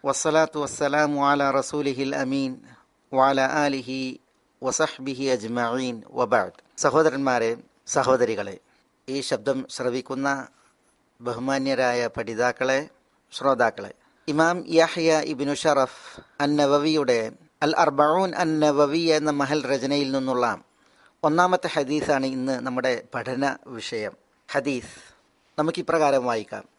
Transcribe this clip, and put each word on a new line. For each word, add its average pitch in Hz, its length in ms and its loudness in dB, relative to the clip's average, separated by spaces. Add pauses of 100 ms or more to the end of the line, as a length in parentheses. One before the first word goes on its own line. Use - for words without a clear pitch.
والصلاة 156 520 0
والسلام 147 640 0
على 139 320 2
رسوله 139 520 -2
الأمين. 135 480 -4 (600)
وعلى 135 340 4 (220)
آله 131 500 -6 (440)
وصحبه 131 580 -2 (140)
أجمعين. 120 600 -2 (220)
وبعد. 110 340 0 (260)
സഹോദരന്മാരെ, 131 800 2 (300)
സഹോദരികളെ, 117 720 0 (500)
ഈ 135 120 -4
ശബ്ദം 131 480 -4
ശ്രവിക്കുന്ന 131 760 -4 (760)
ബഹുമാന്യരായ 123 840 -2
പഠിതാക്കളെ, 123 840 -2 (420)
ശ്രോതാക്കളെ, 120 600 0 (340)
ഇമാം 160 400 2
യഹ്യ 160 520 4
ഇബ്നു 143 340 -4
ഷറഫ് - 680 0 (200)
അന്നവവിയുടെ 143 880 2 (300)
അൽ 151 160 2
അർബഊൻ 160 580 4
അന്നവവിയ 156 840 4
എന്ന 151 140 0
മഹൽ 143 340 0
രചനയിൽ 135 460 0
നിന്നുള്ള 123 460 0 (680)
ഒന്നാമത്തെ 180 440 2
ഹദീസാണ് 143 580 0
ഇന്ന് 131 340 -4
നമ്മുടെ 123 440 -2 (120)
പഠന 127 400 -4 (120)
വിഷയം. 110 440 -8 (400)
ഹദീസ് 135 440 -4 (640)
നമുക്ക് 160 200 -2
ഇപ്രകാരം 143 460 2
വായിക്കാം. 107 380 -4 (160)